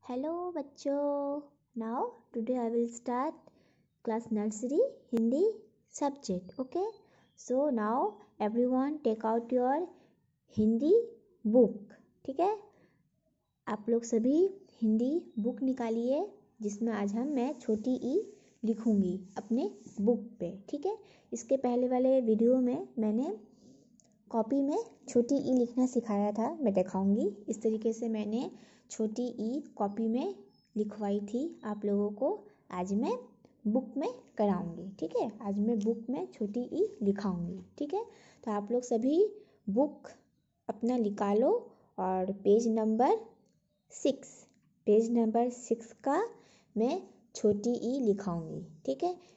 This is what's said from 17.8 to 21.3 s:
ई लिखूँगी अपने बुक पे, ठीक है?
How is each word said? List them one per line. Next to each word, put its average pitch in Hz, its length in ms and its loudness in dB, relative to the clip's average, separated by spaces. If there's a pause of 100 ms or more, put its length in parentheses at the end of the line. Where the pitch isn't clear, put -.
ई 254 100 -2 (480)
लिखूँगी 202 560 2 (200)
अपने 277 320 -2 (300)
बुक 220 200 4 (200)
पे, 175 120 -6 (160)
ठीक 285 180 -6
है? 427 100 -2 (360)